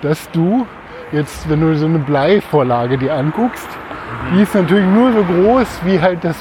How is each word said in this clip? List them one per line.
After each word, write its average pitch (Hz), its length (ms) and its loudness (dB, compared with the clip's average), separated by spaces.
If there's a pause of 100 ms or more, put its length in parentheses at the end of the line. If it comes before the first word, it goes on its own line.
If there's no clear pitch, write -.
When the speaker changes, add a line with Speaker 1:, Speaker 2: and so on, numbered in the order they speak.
Speaker 1:
dass 147 300 -4
du 196 340 0 (460)
jetzt, 151 380 -6
wenn 151 120 0
du 160 160 2
so 151 80 0
eine 160 140 0
Bleivorlage 135 1000 0
dir 131 160 -2
anguckst, 156 540 -2
Speaker 2:
Mhm. - 680 -8
Speaker 1:
die - 60 6
ist - 120 -2
natürlich 190 320 2
nur 233 260 4
so 214 100 2
groß, 196 600 2
wie 185 160 2
halt 180 220 0
das 165 180 -2